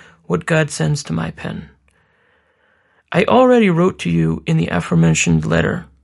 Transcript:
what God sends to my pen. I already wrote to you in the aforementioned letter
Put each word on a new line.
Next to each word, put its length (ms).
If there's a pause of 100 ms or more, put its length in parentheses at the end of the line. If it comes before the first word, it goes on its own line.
(240)
what 220
God 240
sends 340
to 80
my 200
pen. 360 (1400)
I 120
already 440
wrote 320
to 100
you 360
in 100
the 120
aforementioned 760
letter 420 (180)